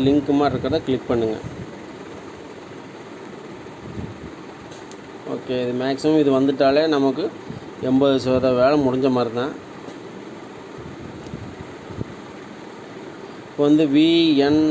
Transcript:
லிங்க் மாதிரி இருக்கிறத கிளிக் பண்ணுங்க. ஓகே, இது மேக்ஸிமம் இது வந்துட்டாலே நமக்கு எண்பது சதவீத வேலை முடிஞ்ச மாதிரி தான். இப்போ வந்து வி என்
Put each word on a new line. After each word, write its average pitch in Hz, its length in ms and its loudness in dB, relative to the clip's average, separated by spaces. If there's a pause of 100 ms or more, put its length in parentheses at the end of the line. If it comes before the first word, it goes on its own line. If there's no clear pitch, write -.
லிங்க் 143 320 4
மாதிரி 143 160 4
இருக்கிறத 131 320 0
கிளிக் 127 240 -2
பண்ணுங்க. 113 260 2 (4000)
ஓகே, 127 300 -4
இது 123 180 -2
மேக்ஸிமம் 143 400 4
இது 139 160 6
வந்துட்டாலே 139 460 6 (120)
நமக்கு 139 280 2 (640)
எண்பது 135 340 6
சதவீத 127 280 4 (100)
வேலை 139 240 6
முடிஞ்ச 131 320 4
மாதிரி 117 220 0
தான். 135 140 -2 (4000)
இப்போ - 180 -4
வந்து 151 180 8 (120)
வி 156 100 6 (400)
என் 151 240 6